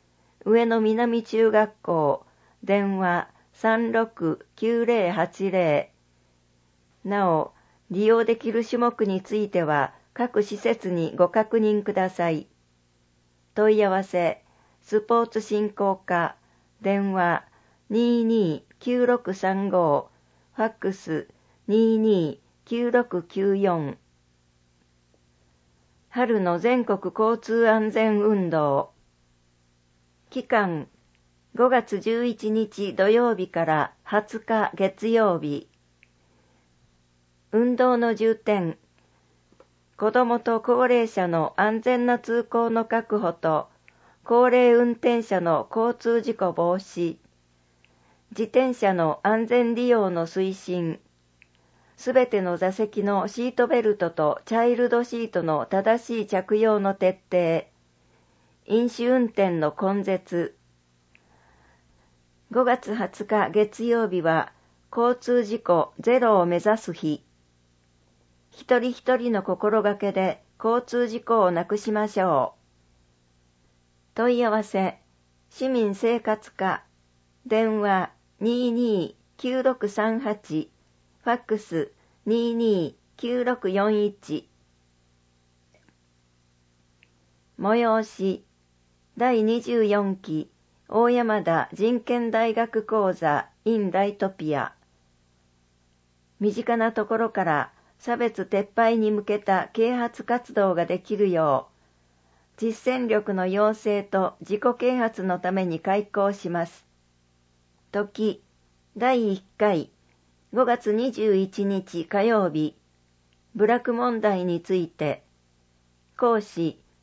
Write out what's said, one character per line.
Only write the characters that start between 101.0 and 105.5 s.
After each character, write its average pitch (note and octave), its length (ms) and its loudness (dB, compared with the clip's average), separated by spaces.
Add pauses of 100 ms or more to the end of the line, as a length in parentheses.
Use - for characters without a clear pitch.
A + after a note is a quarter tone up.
る G3+ 160 2
よ D#3 380 0 (880)
う、 - 0 -
実 A3+ 380 -2
践 B3+ 120 -2
力 G#3+ 280 -2
の F#3 120 -2
養 G#3 280 2
成 G#3 280 -2
と F#3+ 380 -2
自 G3 160 -4
己 G#3 60 -8 (160)
啓 B3+ 180 0
発 A3+ 260 -2
の F#3 160 -2
た F#3 140 -4